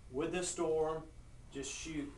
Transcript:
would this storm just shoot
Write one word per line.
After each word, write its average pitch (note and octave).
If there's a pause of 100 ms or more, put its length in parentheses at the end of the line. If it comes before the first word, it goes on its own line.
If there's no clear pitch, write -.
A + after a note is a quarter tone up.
(100)
would D#3
this F3
storm D#3+ (460)
just C3+
shoot D3